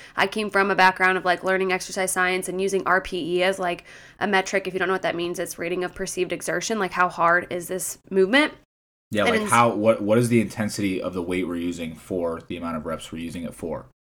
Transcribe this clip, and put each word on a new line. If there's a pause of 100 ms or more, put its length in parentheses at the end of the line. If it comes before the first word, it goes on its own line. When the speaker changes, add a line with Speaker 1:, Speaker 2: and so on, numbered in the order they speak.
(160)
Speaker 1:
I
came
from
a
background
of,
like,
learning
exercise
science
and
using
R
P
E
as,
like, (340)
a
metric.
If
you
don't
know
what
that
means,
it's
rating
of
perceived
exertion,
like,
how
hard
is
this (140)
movement? (560)
Speaker 2:
Yeah,
Speaker 1:
And
Speaker 2:
like,
Speaker 1:
in
Speaker 2:
how,
what,
what
is
the
intensity
of
the
weight
we're
using
for
the
amount
of
reps
we're
using
it
for? (200)